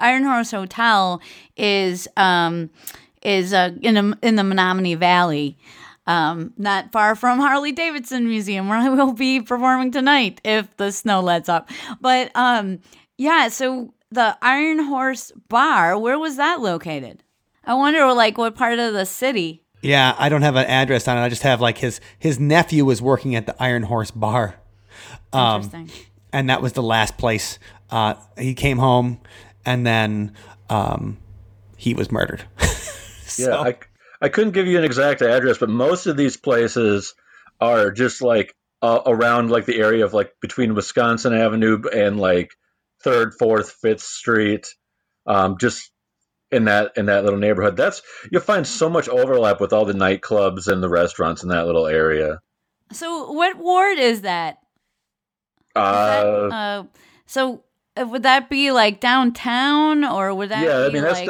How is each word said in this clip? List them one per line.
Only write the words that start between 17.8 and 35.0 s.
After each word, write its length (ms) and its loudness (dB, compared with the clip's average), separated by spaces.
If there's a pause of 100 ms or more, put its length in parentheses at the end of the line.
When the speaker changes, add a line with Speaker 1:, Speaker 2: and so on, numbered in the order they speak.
Speaker 1:
like, 240 4
what 180 -2
part 240 0
of 140 -2
the 120 -2
city. 580 -4 (180)
Speaker 2:
Yeah, 380 4
I 80 2
don't 140 2
have 160 4
an 80 4
address 420 2
on 100 0
it. 40 0
I 80 0
just 140 -6
have, 180 2
like, 160 2
his, 240 -6 (160)
his 200 -2
nephew 460 4
was 180 2
working 340 0
at 100 -4
the 180 -8
Iron 200 0
Horse 280 -4
bar. 440 -2 (760)
Um, 320 2
Speaker 1:
Interesting. 260 -16 (440)
Speaker 2:
and 160 -2
that 120 0
was 120 -4
the 100 -4
last 340 0
place. 420 -4 (300)
Uh, 260 0 (220)
he 180 -4
came 240 -2
home, 420 2 (440)
and 220 0
then, 460 0 (360)
um, 480 -2 (600)
he 160 -2
was 180 -4
murdered. 320 -4 (160)
<laughs> 180 0 (520)
So 220 -4
Speaker 3:
Yeah, 80 0
I, 160 -2 (500)
I 40 2
couldn't 240 0
give 120 0
you 140 2
an 40 0
exact 380 0